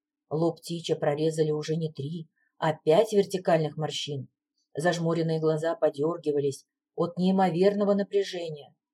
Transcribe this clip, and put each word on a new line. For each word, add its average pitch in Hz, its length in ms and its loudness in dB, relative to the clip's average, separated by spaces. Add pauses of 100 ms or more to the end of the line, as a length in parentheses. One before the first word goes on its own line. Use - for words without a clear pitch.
(300)
Лоб 160 320 -2
Тича 165 340 -6
прорезали 156 560 0
уже 151 240 -4
не 160 160 -4
три, 160 380 -10 (280)
а 160 160 0
пять 175 400 2
вертикальных 185 640 0
морщин. 143 520 -6 (480)
Зажмуренные 165 640 0
глаза 160 360 0
подергивались 151 880 -2 (300)
от 170 220 -2
неимоверного 190 800 2
напряжения, 185 800 -4 (180)